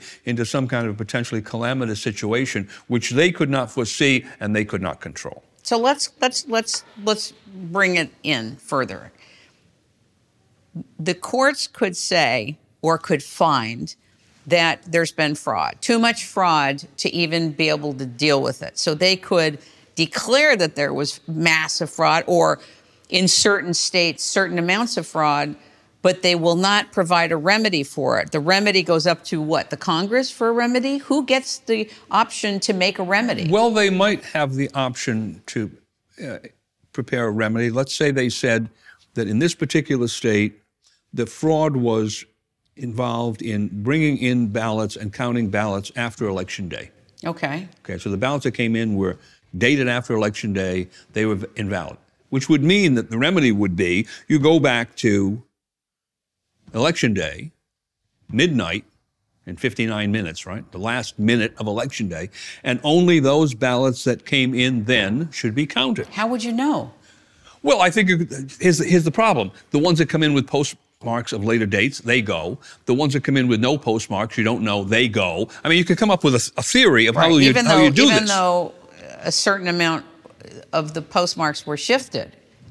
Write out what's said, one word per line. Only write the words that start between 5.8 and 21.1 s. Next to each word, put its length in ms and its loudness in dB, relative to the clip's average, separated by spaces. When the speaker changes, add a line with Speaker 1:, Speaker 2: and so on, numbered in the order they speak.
Speaker 2:
let's, 260 -2
let's, 380 -4
let's 300 -2
bring 420 0
it 160 -2
in 340 -4
further. 540 -6
The 160 -2
courts 520 -2
could 300 -4
say 640 0
or 160 2
could 260 -2
find 720 -2
that 360 2
there's 220 0
been 220 0
fraud, 440 -4
too 180 0
much 280 0
fraud 580 0
to 180 -4
even 380 0
be 160 0
able 240 -2
to 120 -8
deal 360 0
with 200 -4
it. 160 -10
So 160 -2
they 220 2
could 420 0
declare 640 2
that 180 -2
there 180 -2
was 320 -4